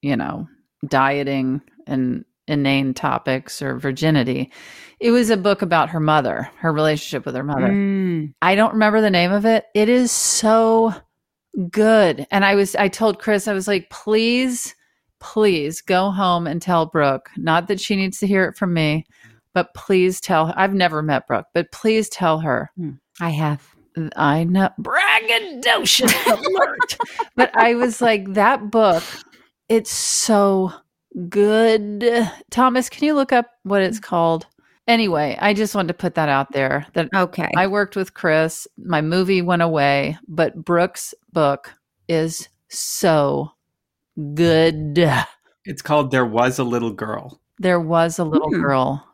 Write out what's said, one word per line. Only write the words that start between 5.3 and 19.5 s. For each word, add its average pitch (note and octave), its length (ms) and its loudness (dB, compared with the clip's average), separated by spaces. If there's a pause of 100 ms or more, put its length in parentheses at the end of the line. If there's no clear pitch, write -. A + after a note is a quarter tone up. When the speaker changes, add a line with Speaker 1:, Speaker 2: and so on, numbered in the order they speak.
Speaker 1:
a A3 60 2
book G3 260 0
about E3 260 0
her E3 100 -4
mother, D3+ 480 0 (120)
her E3 120 -2
relationship D3+ 540 -2
with B2+ 100 -6
her C3 80 -6
mother. D3 260 -2
Speaker 2:
Mm. F#3+ 720 -2
Speaker 1:
I F3+ 140 2
don't A3 180 2
remember G#3+ 280 2
the G#3+ 80 2
name F3 220 2
of G3+ 140 0
it. A3+ 280 2
It G#3+ 160 2
is B3 220 4
so A3+ 840 2 (760)
good. G#3 580 4
And G3 160 2
I G3 100 4
was, G3+ 200 2
I G3+ 140 2
told G#3+ 300 0
Chris, G#3 280 -2
I G#3 60 -4
was F#3+ 140 -4
like, G3 220 -2
"Please, A#3+ 840 -2 (440)
please E3+ 640 -2
go F#3+ 300 0
home F3+ 340 0
and E3 160 -4
tell E3+ 240 0
Brooke, C#3+ 520 -2
not E3 300 0
that G3 120 -4
she - 160 -4
needs F#3+ 240 -4
to G3+ 80 -2
hear F#3+ 180 2
it - 100 -6
from F3+ 200 -2
me, D#3 300 0 (480)